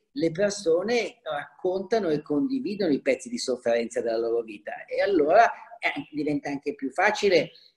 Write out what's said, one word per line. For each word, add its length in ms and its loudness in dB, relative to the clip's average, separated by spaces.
le 200 -2
persone 920 0
raccontano 840 -2
e 140 0
condividono 720 0
i 100 0
pezzi 260 0
di 100 -6
sofferenza 600 -2
della 160 -2
loro 260 0
vita, 440 -14
e 160 -2
allora, 420 6
eh, 320 -4
diventa 380 -4
anche 260 -6
più 160 -8
facile 600 2